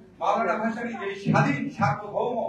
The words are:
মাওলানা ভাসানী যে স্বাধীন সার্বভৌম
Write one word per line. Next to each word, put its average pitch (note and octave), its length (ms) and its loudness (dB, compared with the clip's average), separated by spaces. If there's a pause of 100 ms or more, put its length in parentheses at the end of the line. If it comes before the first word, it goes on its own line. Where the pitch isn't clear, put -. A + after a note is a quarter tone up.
(200)
মাওলানা A3+ 420 2
ভাসানী A#3 400 -2
যে G3 60 -4 (180)
স্বাধীন - 380 4 (140)
সার্বভৌম A3 600 0 (120)